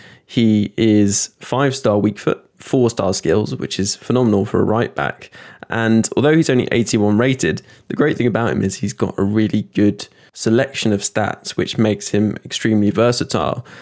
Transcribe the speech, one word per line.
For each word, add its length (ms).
He 520
is 640
five-star 580
weak 200
foot, 380
four-star 560
skills, 440
which 220
is 180
phenomenal 500
for 140
a 40
right 300
back. 360
And 480
although 180
he's 140
only 240
eighty-one 460
rated, 420
the 60
great 220
thing 100
about 240
him 120
is 140
he's 180
got 240
a 40
really 400
good 460
selection 600
of 80
stats, 560
which 200
makes 320
him 360
extremely 460
versatile. 760